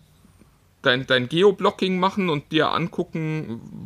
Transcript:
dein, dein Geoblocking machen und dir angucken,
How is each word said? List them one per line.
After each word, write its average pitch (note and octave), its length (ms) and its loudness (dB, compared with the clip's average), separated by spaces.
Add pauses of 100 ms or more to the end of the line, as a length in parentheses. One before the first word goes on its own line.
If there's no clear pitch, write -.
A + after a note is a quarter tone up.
(800)
dein, B2+ 260 2
dein B2 220 2
Geoblocking F#3+ 680 2
machen F#3 320 0
und D3 220 -4
dir D#3 220 2
angucken, D#3 880 -4 (240)